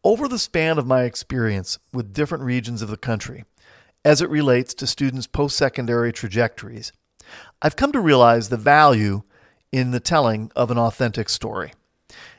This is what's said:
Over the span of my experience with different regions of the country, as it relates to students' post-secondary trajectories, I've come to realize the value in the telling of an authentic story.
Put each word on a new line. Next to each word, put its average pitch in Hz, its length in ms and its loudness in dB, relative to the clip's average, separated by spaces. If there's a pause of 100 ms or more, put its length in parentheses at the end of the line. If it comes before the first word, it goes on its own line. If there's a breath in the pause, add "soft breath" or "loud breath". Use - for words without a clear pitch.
Over 233 240 2
the 247 120 -4
span 160 400 0
of 123 80 -4
my 131 160 2
experience 113 720 -4 (160)
with 110 200 -8
different 151 300 -4
regions 120 380 -4
of 107 80 -8
the 107 80 -8
country, 107 460 -8 (600 soft breath)
as 147 160 4
it 170 120 -2
relates 135 440 2
to 135 120 -8
students' 131 400 -4
post-secondary 120 840 -2
trajectories, 113 800 -6 (720 loud breath)
I've 202 140 0
come 285 160 0
to 285 80 0
realize 120 500 6
the 120 80 -2
value 113 640 4 (500 soft breath)
in 127 200 0
the 123 80 -2
telling 113 560 0
of 120 160 0
an 120 80 0
authentic 117 500 -2
story. 107 440 -8 (640 loud breath)